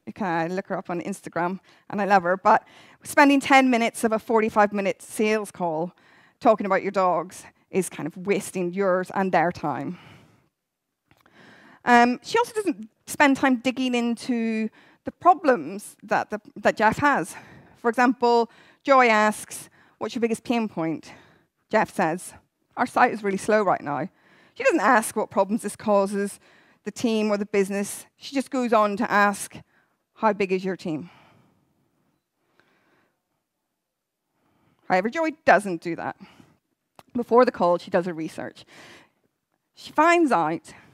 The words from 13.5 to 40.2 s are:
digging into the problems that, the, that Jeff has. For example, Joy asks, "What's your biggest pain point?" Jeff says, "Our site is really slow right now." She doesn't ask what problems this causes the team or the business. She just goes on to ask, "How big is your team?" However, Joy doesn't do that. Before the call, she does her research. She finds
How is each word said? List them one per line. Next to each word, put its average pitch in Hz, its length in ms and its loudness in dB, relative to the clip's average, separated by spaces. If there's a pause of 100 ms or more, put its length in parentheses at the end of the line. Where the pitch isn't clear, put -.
digging 254 380 -4
into 226 760 -2 (340)
the - 80 -10
problems 254 880 0
that, - 280 -2
the, 214 100 -8 (160)
that - 220 0
Jeff 214 180 2
has. 269 400 0 (400)
For 233 140 -2
example, 240 600 2 (320)
Joy 262 260 4
asks, 214 600 0 (300)
"What's 220 160 -8
your 226 60 -6
biggest 226 220 -2
pain 233 260 -4
point?" 160 440 -8 (560)
Jeff 214 240 0
says, 175 400 -4 (460)
"Our 247 80 0
site 247 260 2
is 214 100 -8
really 196 140 -2
slow 214 260 0
right 180 200 0
now." 139 260 -6 (460)
She 494 100 -6
doesn't 381 160 2
ask 214 340 2
what 214 140 -2
problems 196 320 0
this 202 160 -10
causes 202 640 -2 (440)
the 214 60 -10
team 214 400 -2
or 208 60 0
the 202 80 -2
business. 202 640 -4 (100)
She - 180 -16
just 269 160 -4
goes 247 220 -2
on 208 240 2
to 214 140 -4
ask, 202 440 0 (600)
"How 220 180 0
big 196 180 -2
is 185 140 -4
your 185 120 -6
team?" 165 340 -8 (3750)
However, 185 220 0
Joy 320 220 -4 (120)
doesn't 190 380 2
do 170 140 -8
that. - 200 -10 (960)
Before 240 320 2
the 240 80 -2
call, 175 240 0
she - 140 -10
does 180 160 0
her 175 80 -6
research. - 500 -12 (1080)
She - 180 -20
finds 330 400 4